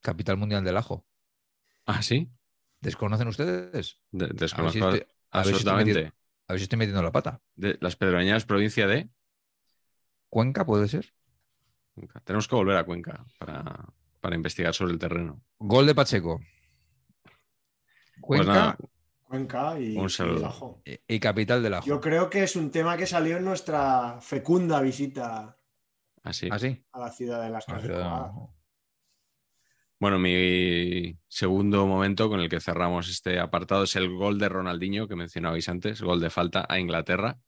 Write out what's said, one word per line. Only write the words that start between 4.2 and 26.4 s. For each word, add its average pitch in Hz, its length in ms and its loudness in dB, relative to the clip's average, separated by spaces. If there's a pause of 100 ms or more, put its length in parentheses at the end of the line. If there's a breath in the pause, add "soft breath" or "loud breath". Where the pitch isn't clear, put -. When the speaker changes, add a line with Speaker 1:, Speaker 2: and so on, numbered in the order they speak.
Speaker 1:
A - 40 -4
ver - 100 -6
si - 20 -4
Speaker 2:
desconozco 82 540 2
Speaker 1:
estoy, - 120 0 (240)
a - 80 0
ver 95 80 2
si 101 60 2
estoy 101 200 2
Speaker 2:
absolutamente. 107 220 4
Speaker 1:
metiendo, 78 220 -2 (320)
a 92 40 -4
ver 92 80 -2
si - 40 -4
estoy 117 140 -2
metiendo 101 240 2
la 82 100 0
pata. 123 280 -2 (140)
Speaker 2:
De, 95 260 -2
¿las 87 160 -2
Pedroñeras, 95 500 2
provincia 104 420 2
de? 139 220 0 (1160)
Speaker 1:
Cuenca, 131 360 2
¿puede 104 240 2
ser? - 240 -6 (840)
Speaker 2:
Cuenca. - 300 -18
Tenemos 104 240 -2
que 131 80 2
volver 98 200 4
a 85 80 2
Cuenca 85 400 -10 (140)
para, - 480 -12 (340)
para 87 140 -4
investigar 85 400 -2
sobre 87 200 -2
el 82 40 -4
terreno. 85 460 -6 (140)
Speaker 1:
Gol 117 280 6
de 147 80 6
Pacheco. 92 460 0 (1800 soft breath)
Speaker 2:
Pues - 200 2
Speaker 1:
Cuenca 95 120 6
Speaker 2:
nada. 90 260 6 (440)
Speaker 3:
Cuenca 135 580 -4
y, 110 160 -4
Speaker 2:
Un 95 140 0
saludo. 85 260 0
Speaker 3:
y 80 40 0
el - 40 -2
ajo. - 400 -10
Speaker 1:
y, 69 140 -12 (160)
y 107 60 0
capital 110 420 2
del 107 120 2
ajo. 87 120 -4
Speaker 3:
Yo 143 140 0
creo 165 280 2
que 196 140 0
es 190 140 0
un 156 140 -2
tema 170 260 0
que 180 100 -2
salió 170 320 0
en 185 60 -2
nuestra 135 760 0
fecunda 165 600 2
visita 131 760 -4 (680)
Speaker 2:
¿Ah, - 100 -8
sí? - 180 -6